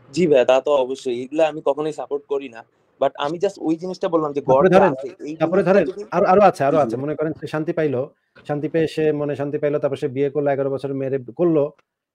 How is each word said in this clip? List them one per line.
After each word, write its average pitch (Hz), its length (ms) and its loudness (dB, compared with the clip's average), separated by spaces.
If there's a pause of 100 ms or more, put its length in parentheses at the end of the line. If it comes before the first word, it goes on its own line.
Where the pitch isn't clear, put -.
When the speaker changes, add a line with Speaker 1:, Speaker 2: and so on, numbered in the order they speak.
(120)
Speaker 1:
জি 160 160 2
ভাই, 127 180 6
তা 131 160 4
তো 147 140 -2
অবশ্যই। 127 460 -2
এগুলা 151 260 0
আমি 151 180 -6
কখনোই 147 280 -2
সাপোর্ট 143 320 -8
করি 139 240 -6
না। 113 140 -20 (360)
But 135 180 2
আমি 151 220 -4
just 190 180 -2
ওই 160 180 -2
জিনিসটা 180 340 -6
বললাম 156 240 0
যে 143 80 -4
Speaker 2:
তারপরে 135 280 4
Speaker 1:
গডটা 185 100 8
Speaker 2:
ধরেন, 185 120 4
Speaker 1:
আছে। - 340 -10
এই 151 100 -10
Speaker 2:
তারপরে 170 280 0
Speaker 1:
জিনিসটা 185 200 4
Speaker 2:
ধরেন, - 120 -6
Speaker 1:
যদি 202 160 -12
Speaker 2:
আরো, 170 140 0
আরো 185 160 6
আছে, 175 220 4
আরো 143 140 2
Speaker 1:
জি, 151 40 4
Speaker 2:
আছে। 123 80 0
Speaker 1:
জি। 113 60 -4
Speaker 2:
মনে 143 200 -4
করেন, 156 180 -4
সে 151 140 -12
শান্তি 156 260 -4
পাইলো, 143 400 -2 (340)
শান্তি 147 220 -4
পেয়ে 160 180 0
সে 156 240 0
মনে 147 240 -2
শান্তি 143 220 -4
পাইলো, 147 220 0
তারপর 139 160 -2
সে 147 120 -4
বিয়ে 135 220 -2
করলো, 143 220 0
এগারো 135 180 -2
বছরের 135 260 -6
মেয়েরে 135 240 -4 (160)
করলো। 156 360 2 (440)